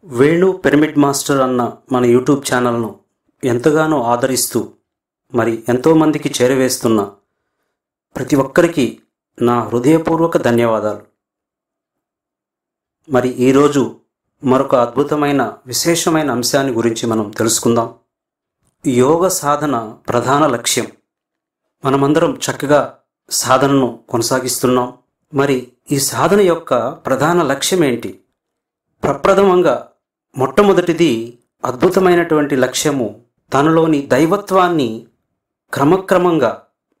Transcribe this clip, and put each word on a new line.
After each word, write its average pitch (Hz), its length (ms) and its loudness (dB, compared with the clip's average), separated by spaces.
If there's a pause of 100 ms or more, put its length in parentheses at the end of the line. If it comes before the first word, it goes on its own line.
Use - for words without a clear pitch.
వేణు 165 480 2
పిరమిడ్ 151 460 0
మాస్టర్ 139 440 0
అన్న 123 320 -2 (180)
మన 123 140 2
YouTube 127 480 2
ఛానల్ను 120 420 -2 (480)
ఎంతగానో 147 600 0
ఆదరిస్తూ, 120 680 -2 (640)
మరి 113 340 -2
ఎంతోమందికి 147 720 2
చేరవేస్తున్న 123 680 0 (1040)
ప్రతి 131 200 -2
ఒక్కరికి 139 640 0 (420)
నా 120 200 0
హృదయపూర్వక 160 760 0
ధన్యవాదాలు. 117 640 0 (2000)
మరి 127 200 0
ఈరోజు 135 680 2 (480)
మరొక 131 320 2
అద్భుతమైన, 139 800 0 (140)
విశేషమైన 160 640 -2
అంశాన్ని 127 420 -2
గురించి 113 340 -2
మనం 110 220 -2
తెలుసుకుందాం. 113 640 -2 (960)
యోగ 139 400 2
సాధన 143 680 -4 (140)
ప్రధాన 131 380 0
లక్ష్యం. 120 400 -4 (1000)
మనమందరం 143 540 0 (120)
చక్కగా 143 480 -2 (300)
సాధనను 131 720 0 (100)
కొనసాగిస్తున్నాం. 123 840 -2 (400)
మరి 139 340 -2 (240)
ఈ 143 80 0
సాధన 143 420 0
యొక్క 160 480 0
ప్రధాన 147 520 -2
లక్ష్యం 151 420 -2
ఏంటి? 117 360 -4 (840)
ప్రప్రథమంగా 180 840 2 (480)
మొట్టమొదటిది, 170 1000 0 (280)
అద్భుతమైనటువంటి 170 880 0
లక్ష్యము, 127 680 -2 (320)
తనలోని 160 480 2
దైవత్వాన్ని 160 1080 0 (640)
క్రమక్రమంగా, 175 880 0 (380)